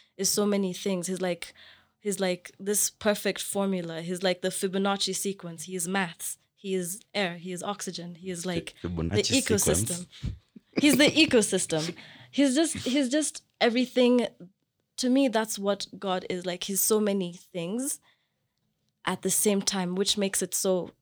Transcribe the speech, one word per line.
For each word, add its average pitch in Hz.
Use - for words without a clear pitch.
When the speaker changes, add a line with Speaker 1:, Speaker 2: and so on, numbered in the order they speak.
Speaker 1:
is 190
so 208
many 202
things. 180
He's 180
like, 175
he's 196
like 180
this 202
perfect 202
formula. 180
He's 175
like 180
the 185
Fibonacci 196
sequence. 175
He 185
is 180
maths. 185
He 190
is 185
air. 185
He 175
is 180
oxygen. 175
He 185
is, 170
like, 170
Speaker 2:
Fibonacci 85
Speaker 1:
the 208
ecosystem. 107
Speaker 2:
sequence. 175
Speaker 1:
He's 285
the 285
ecosystem. 196
He's 269
just, 311
he's 269
just 294
everything. 240
To 254
me, 269
that's 220
what 202
God 185
is. 180
Like, 180
he's 196
so 214
many 196
things 208
at 185
the 190
same 196
time, 185
which 196
makes 196
it 180
so 185